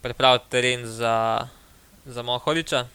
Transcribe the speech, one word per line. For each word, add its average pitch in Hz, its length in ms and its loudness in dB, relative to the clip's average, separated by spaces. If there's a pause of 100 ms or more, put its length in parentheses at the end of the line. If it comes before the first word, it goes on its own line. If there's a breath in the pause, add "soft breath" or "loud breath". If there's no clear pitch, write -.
pripraviti 127 420 4
teren 123 380 0
za, 113 600 0 (560 soft breath)
za 120 200 -12
Mohoriča. 127 720 -2